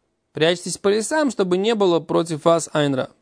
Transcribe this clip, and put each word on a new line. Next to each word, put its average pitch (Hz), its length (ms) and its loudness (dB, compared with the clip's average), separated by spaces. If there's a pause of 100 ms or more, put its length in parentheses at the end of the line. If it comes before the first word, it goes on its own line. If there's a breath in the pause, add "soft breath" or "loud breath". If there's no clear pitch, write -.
(340)
Прячьтесь 170 440 -2
по - 120 -2
лесам, 240 420 0
чтобы 185 260 0
не 208 160 0
было 185 280 2
против 165 420 -2
вас 165 300 2
Айнра. 139 360 0 (120)